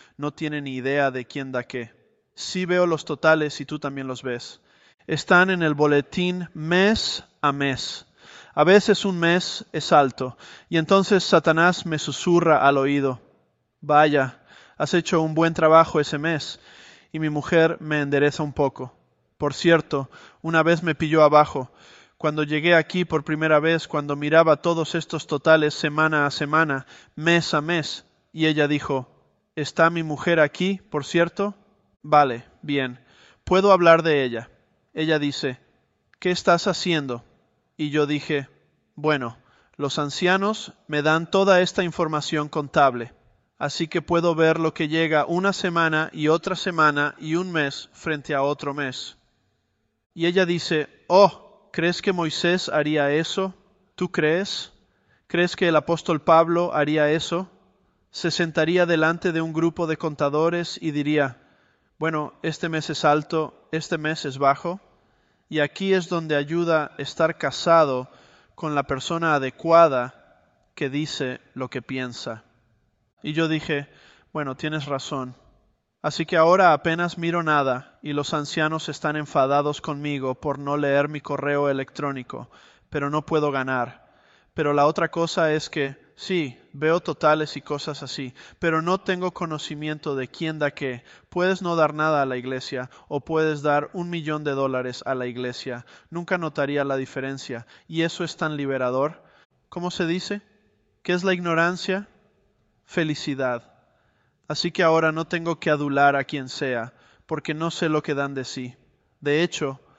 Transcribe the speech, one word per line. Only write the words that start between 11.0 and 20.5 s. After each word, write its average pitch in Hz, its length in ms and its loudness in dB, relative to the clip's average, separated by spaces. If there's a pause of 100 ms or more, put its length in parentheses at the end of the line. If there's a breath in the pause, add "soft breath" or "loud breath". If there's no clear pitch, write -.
Satanás 170 600 4
me 160 140 -4
susurra 170 680 2
al 139 120 6
oído, 135 440 0 (600)
"Vaya, 147 640 2 (320 loud breath)
has - 180 -4
hecho 170 260 2
un 160 140 -2
buen 165 200 2
trabajo 160 440 6
ese 147 200 -2
mes", 156 420 -4 (500 loud breath)
y 160 100 -8
mi 156 100 -2
mujer 160 500 2
me 151 220 -2
endereza 143 400 0
un 147 100 -6
poco. 135 420 -4 (440)
Por 147 160 -2
cierto, 151 560 2 (320 loud breath)
una 165 200 2